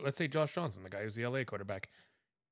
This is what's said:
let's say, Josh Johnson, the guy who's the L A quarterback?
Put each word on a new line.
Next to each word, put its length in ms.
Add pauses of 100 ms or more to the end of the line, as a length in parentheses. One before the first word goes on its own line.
let's 140
say, 100
Josh 260
Johnson, 300
the 60
guy 120
who's 120
the 100
L 120
A 80
quarterback? 440 (640)